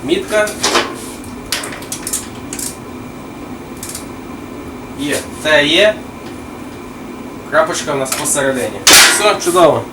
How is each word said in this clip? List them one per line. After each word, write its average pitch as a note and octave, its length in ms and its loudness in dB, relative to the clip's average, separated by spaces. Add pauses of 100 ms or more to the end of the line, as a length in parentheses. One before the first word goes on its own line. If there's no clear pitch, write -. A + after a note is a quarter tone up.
Мітка. G#3+ 460 2 (4000)
Є. - 180 -2 (260)
Це D3+ 220 4
є. G3 300 6 (1500)
Крапочка - 440 2
в C#3 40 0
нас C3 180 -2
посередині. C3+ 720 0
Все, - 500 8 (100)
чудово. E3 480 8